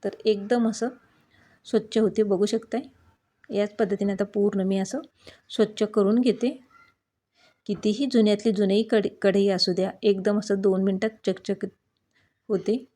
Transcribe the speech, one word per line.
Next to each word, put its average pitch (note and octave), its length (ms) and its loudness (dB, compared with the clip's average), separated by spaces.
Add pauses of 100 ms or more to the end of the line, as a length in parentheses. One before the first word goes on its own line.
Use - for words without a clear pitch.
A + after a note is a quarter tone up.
तर G3+ 60 -2 (160)
एकदम A3 440 0
असं A3+ 180 -4 (760)
स्वच्छ A3 320 -2
होते, G#3+ 260 2
बघू G3 220 2
शकताय. A3+ 360 -4 (680)
याच G3+ 260 -4
पद्धतीने G3+ 380 -2
आता F#3+ 100 -2
पूर्ण G3+ 380 0
मी F#3+ 160 0
असं F#3+ 220 -4 (500)
स्वच्छ G#3+ 340 -2
करून G#3+ 380 2
घेते. B3 380 0 (1040)
कितीही G#3+ 460 -2
जुन्यातली G#3 400 4
जुनी G3 320 2
कढ-, A3 240 0 (140)
कढई G3 260 4
असू F#3 260 0
द्या, F#3 180 -2 (120)
एकदम G3+ 360 2
असं G3+ 220 -2
दोन F#3+ 220 2
मिनटात G3 260 0 (160)
चकचकीत F#3+ 440 -4 (800)
होते A3 360 -2 (100)